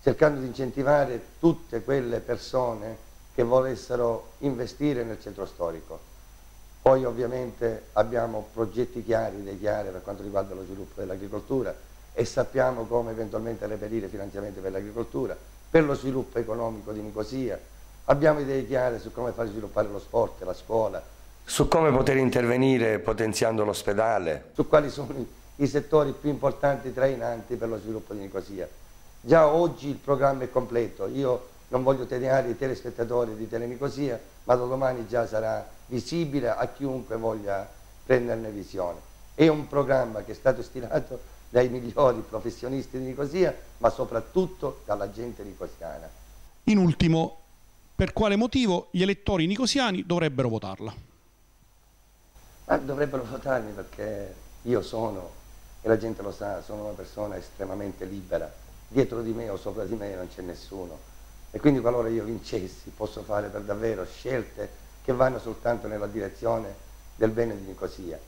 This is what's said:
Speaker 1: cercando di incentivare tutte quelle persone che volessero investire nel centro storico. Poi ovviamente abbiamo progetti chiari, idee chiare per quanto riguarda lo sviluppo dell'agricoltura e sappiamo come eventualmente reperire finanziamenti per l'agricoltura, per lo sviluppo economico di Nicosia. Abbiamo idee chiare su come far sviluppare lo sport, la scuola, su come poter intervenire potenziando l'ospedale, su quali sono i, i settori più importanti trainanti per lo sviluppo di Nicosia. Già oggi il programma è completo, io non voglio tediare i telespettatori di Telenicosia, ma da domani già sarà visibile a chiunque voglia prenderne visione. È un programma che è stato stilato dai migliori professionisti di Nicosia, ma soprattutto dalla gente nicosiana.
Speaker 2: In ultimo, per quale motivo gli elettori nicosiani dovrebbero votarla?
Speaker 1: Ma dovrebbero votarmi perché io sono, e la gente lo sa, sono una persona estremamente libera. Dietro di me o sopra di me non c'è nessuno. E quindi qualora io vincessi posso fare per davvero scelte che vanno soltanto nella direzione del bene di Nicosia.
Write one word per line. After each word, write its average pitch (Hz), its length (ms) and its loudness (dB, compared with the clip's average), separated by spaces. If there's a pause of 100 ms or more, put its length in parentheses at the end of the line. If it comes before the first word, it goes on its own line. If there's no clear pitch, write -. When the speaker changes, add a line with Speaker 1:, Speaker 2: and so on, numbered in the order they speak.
Speaker 1:
cercando 143 380 4
di 131 60 -4
incentivare 127 720 2 (180)
tutte - 440 2
quelle 120 380 0
persone 113 880 -4 (280)
che 127 80 2
volessero 120 960 2
investire 127 680 -2
nel 110 160 -8
centro 101 240 -8
storico. 82 640 -8 (760)
Poi 131 240 8
ovviamente 120 880 -2
abbiamo 113 600 2
progetti 117 520 -2
chiari, 110 340 0
idee 98 200 -8
chiare 104 320 -2
per 90 120 -10
quanto 98 200 -8
riguarda 98 320 -2
lo 95 100 -10
sviluppo 95 360 -12
dell'agricoltura 101 760 -4 (380)
e 120 120 0
sappiamo 127 600 0
come 117 260 0
eventualmente 110 560 -4
reperire 107 420 -4
finanziamenti 98 520 -8
per 95 120 -4
l'agricoltura, 104 640 -4 (340)
per 160 140 8
lo 139 100 0
sviluppo 131 440 -4
economico 110 540 -4
di 107 80 -6
Nicosia. 107 600 -6 (440)
Abbiamo 147 360 4
idee 135 260 -2
chiare 123 320 0
su 113 140 -10
come 117 200 -4
far 117 160 -4
sviluppare 104 400 -2
lo 101 100 -8
sport, 104 440 0
la 90 120 -6
scuola, 107 480 -2 (420)
su - 240 2
come 160 220 8
poter 131 260 6
intervenire 123 840 6
potenziando 110 640 2
l'ospedale, 101 880 2
su - 120 2
quali 147 220 6
sono 135 300 -8
i, 120 80 -6 (300)
i 143 100 4
settori 143 460 4
più - 180 -2
importanti 135 640 0
trainanti 120 600 0
per 113 120 -2
lo 113 100 -2
sviluppo 107 360 -8
di 104 60 -8
Nicosia. 95 480 -6 (520)
Già 151 280 8
oggi 156 400 2
il 127 80 -4
programma 135 480 2
è 120 60 -8
completo, 117 560 0
io 123 420 -2 (200)
non 127 140 0
voglio 131 240 2
tediare 127 440 2
i 113 60 -2
telespettatori 120 800 -2
di 110 120 -6
Telenicosia, 123 720 -4 (260)
ma 123 100 6
da 123 100 2
domani 127 420 0
già 113 200 0
sarà 110 420 -2 (180)
visibile 139 640 -2
a 117 180 0
chiunque 131 480 -4
voglia 104 520 -2 (360)
prenderne 117 460 2
visione. 90 500 -6 (340)
È 156 140 8
un 151 180 4
programma 127 560 2
che 104 100 -10
è - 20 -6
stato 120 280 2
stilato - 760 -4 (140)
dai 123 180 6
migliori 120 580 2
professionisti 123 720 -6
di 131 80 -6
Nicosia, 143 480 0 (240)
ma 117 120 6
soprattutto 131 960 -2
dalla 101 260 -2
gente 110 320 -10
nicosiana. 82 640 -12 (560)
Speaker 2:
In 214 140 6
ultimo, 165 600 4 (540)
per - 180 0
quale 202 240 2
motivo 226 540 4
gli 180 120 2
elettori 190 440 2
nicosiani 226 600 2
dovrebbero 156 420 2
votarla? 104 460 -4 (1700)
Speaker 1:
Ma 175 100 4
dovrebbero 139 480 -2
votarmi 117 480 -4
perché 101 640 -8 (280)
io 117 200 2
sono, 101 500 -6 (480)
e 110 80 -2
la 113 80 8
gente 110 260 -4
lo 101 80 -4
sa, 98 320 -6
sono 104 220 -10
una 104 80 -8
persona 101 440 -8
estremamente 95 680 -8
libera. 90 460 -6 (360)
Dietro 135 340 0
di 113 120 -4
me 113 160 -6
o 98 80 -6
sopra 101 280 -6
di 98 100 -4
me 101 200 -6
non 90 140 -8
c'è 95 140 -14
nessuno. 87 540 -10 (540)
E 107 80 -6
quindi 139 220 4
qualora 117 280 2
io 113 160 -2
vincessi 104 680 -8
posso 107 280 -8
fare 104 260 -2
per 104 140 -8
davvero 104 420 -2
scelte 110 640 -6 (340)
che 135 100 0
vanno 127 260 4
soltanto 113 480 -4
nella 104 200 -4
direzione 104 640 -4 (440)
del 110 140 4
bene 110 280 0
di 98 80 -10
Nicosia. 90 600 -10